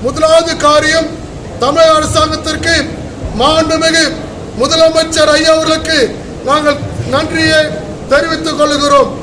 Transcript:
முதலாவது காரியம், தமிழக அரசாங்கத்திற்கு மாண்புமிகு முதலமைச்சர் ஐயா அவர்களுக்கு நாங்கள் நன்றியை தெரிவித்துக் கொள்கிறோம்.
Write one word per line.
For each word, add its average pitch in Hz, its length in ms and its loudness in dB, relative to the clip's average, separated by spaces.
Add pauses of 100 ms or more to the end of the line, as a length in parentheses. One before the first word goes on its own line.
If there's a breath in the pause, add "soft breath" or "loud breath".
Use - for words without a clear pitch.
முதலாவது 320 480 2 (120)
காரியம், 311 440 2 (540)
தமிழக 311 340 4
அரசாங்கத்திற்கு 311 760 0 (680)
மாண்புமிகு 320 640 2 (560)
முதலமைச்சர் 320 760 2
ஐயா 320 200 4
அவர்களுக்கு 320 420 0 (520)
நாங்கள் 294 280 2 (380)
நன்றியை 311 460 2 (500)
தெரிவித்துக் 311 500 -2
கொள்கிறோம். 285 480 2 (140)